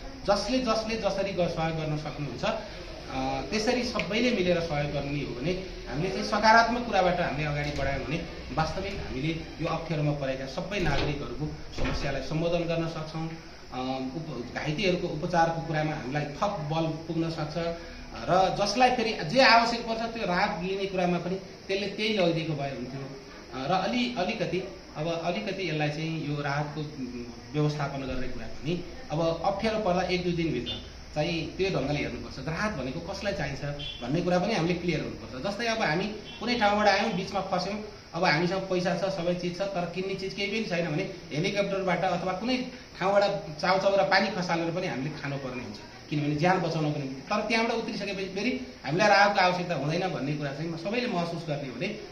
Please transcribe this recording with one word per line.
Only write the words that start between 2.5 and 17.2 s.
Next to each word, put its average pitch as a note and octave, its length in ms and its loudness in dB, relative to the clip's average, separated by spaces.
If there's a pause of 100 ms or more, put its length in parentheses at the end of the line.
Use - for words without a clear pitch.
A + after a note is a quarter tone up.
त्यसरी A3 340 2
सबैले G#3+ 460 0
मिलेर F3+ 300 4
सहयोग D3 320 -2
गर्ने C#3+ 320 -2
हो A#2 160 -6
भने D#3+ 120 0 (360)
हामीले E3 220 -2
चाहिँ G#3 140 -2
सकारात्मक A#3 640 6
कुराबाट F3+ 340 4
हामीले D#3 240 0
अगाडि D3 260 -2
बढायौँ C#3 340 -2
भने D#3+ 200 -2 (300)
वास्तविक F#3+ 400 -2
हामीले C3+ 380 -2 (280)
यो C3+ 60 -2
अप्ठ्यारोमा D3+ 460 0
परेका C3 340 -2
सबै F#3 340 -4
नागरिकहरूको C#3+ 640 0 (300)
समस्यालाई C3+ 460 0
सम्बोधन E3 420 0
गर्न E3 240 0
सक्छौँ। D#3+ 420 -6 (420)
अ, C3 440 -2
उप-, A#2 380 -6
घाइतेहरूको D3+ 540 0
उपचारको E3 580 2
कुरामा D#3 260 0
हामीलाई D3 320 -2
थप D3+ 480 -2
बल D#3+ 140 2
पुग्न D#3+ 440 -2